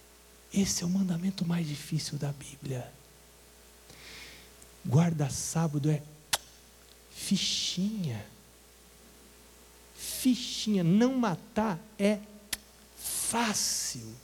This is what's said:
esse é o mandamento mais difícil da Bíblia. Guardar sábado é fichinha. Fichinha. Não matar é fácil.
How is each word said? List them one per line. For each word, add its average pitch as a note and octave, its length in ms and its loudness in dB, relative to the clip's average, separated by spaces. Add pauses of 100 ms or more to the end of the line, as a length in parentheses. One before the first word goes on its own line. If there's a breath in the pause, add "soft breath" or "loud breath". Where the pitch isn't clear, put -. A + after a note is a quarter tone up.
(540)
esse F#3+ 300 2
é - 20 -4
o F3 40 0
mandamento F#3 560 0
mais E3+ 220 0
difícil D3 500 -4
da C#3+ 140 -2
Bíblia. - 580 -8 (2000 loud breath)
Guardar D3+ 460 4
sábado D#3 600 0
é D3+ 100 2 (1080)
fichinha. F3+ 1120 -2 (1700)
Fichinha. - 920 0
Não A3+ 340 6
matar G#3+ 600 0 (220)
é G3+ 200 4 (760)
fácil. - 1300 -2